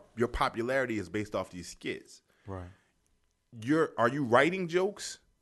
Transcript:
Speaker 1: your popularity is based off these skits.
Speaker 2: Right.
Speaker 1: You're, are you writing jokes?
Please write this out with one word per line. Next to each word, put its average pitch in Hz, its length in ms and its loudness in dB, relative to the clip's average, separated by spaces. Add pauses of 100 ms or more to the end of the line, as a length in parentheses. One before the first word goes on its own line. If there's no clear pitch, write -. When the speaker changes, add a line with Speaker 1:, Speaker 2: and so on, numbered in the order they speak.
(160)
Speaker 1:
your 117 120 2
popularity 123 720 0
is 87 100 -6
based 104 240 -4
off 95 160 -2
these 87 180 -12
skits. - 540 -10 (240)
Speaker 2:
Right. 92 240 -10 (960)
Speaker 1:
You're, 151 340 2
are 117 100 4
you 139 160 0
writing 156 440 4
jokes? 185 500 -2 (240)